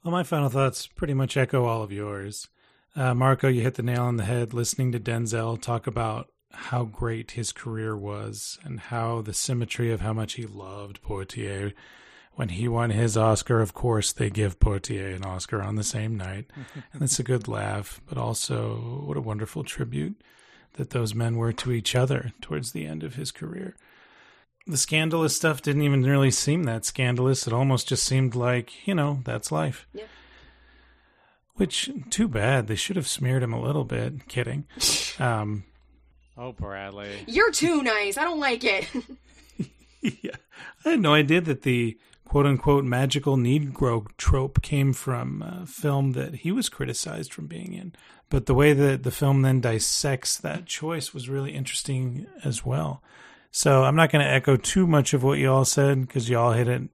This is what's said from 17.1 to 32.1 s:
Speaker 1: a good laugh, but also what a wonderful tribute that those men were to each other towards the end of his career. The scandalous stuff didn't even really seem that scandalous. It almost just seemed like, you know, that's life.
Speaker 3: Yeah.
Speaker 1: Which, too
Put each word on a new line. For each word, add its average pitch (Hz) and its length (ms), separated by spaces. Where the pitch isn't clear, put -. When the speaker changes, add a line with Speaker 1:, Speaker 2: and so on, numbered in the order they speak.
Speaker 1:
a 135 60
good 120 240
laugh, 104 600
but 139 80
also 117 880
what 143 140
a - 20
wonderful 110 440
tribute 139 500
that 139 160
those 113 240
men 117 220
were 113 160
to 123 200
each 117 220
other 127 460
towards 147 320
the 156 140
end 156 160
of 120 140
his 147 140
career. 180 460
The 151 100
scandalous 156 600
stuff 156 260
didn't 147 200
even 143 220
really 139 260
seem 156 340
that 113 200
scandalous. 127 640
It 113 60
almost 131 360
just - 160
seemed 131 300
like, 123 520
you 202 80
know, 147 300
that's 117 280
life. 156 400
Speaker 3:
Yeah. 214 120
Speaker 1:
Which, - 360
too 220 200